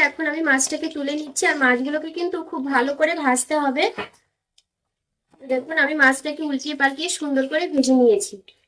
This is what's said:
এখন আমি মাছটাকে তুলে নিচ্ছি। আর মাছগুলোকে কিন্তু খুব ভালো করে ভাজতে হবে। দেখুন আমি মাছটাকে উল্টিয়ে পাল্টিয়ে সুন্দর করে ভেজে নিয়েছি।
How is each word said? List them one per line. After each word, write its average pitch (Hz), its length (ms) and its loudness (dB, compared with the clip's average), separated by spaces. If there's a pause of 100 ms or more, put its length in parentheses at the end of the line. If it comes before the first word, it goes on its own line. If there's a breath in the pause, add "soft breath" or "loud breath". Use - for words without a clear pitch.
এখন 302 200 -4
আমি 302 160 -2
মাছটাকে 302 520 0
তুলে 285 200 -4
নিচ্ছি। 302 320 -6
আর 311 160 2
মাছগুলোকে 277 480 0
কিন্তু 349 340 -4
খুব 330 220 -8
ভালো 269 320 0
করে 311 180 2
ভাজতে 269 380 0
হবে। 285 300 2 (1600)
দেখুন 262 360 -2
আমি 294 160 2
মাছটাকে 285 480 2
উল্টিয়ে 285 340 -4
পাল্টিয়ে 277 340 0
সুন্দর 277 380 -2
করে 311 200 0
ভেজে 262 260 4
নিয়েছি। 233 400 4 (340)